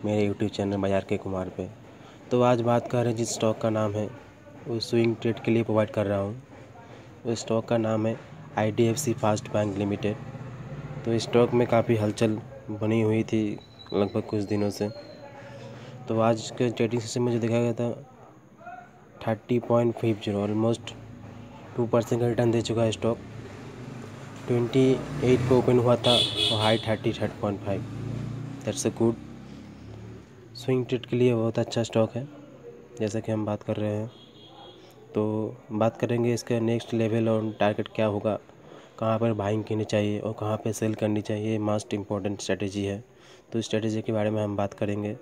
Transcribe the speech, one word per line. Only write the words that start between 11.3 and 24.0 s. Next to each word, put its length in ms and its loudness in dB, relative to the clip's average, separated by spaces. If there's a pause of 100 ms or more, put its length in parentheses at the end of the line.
में 140 4
काफ़ी 280 4
हलचल 440 2 (320)
बनी 300 2
हुई 220 4
थी 200 0 (500)
लगभग 280 2
कुछ 220 -2
दिनों 260 0
से। 200 -2 (1160)
तो 140 0
आज 360 4
के 140 2
trading 300 0
season 200 -4
में 120 2
जो 60 2
देखा 200 2
गया 140 2
था 180 -2 (1400)
थर्टी 320 0
पॉइंट 360 2
फ़िफ़्टी, 420 -2
almost 580 0 (840)
two 100 0
percent 340 2
का 60 2
return 240 4
दे 100 4
चुका 220 0
है 80 2
stock। 400 -4 (1160)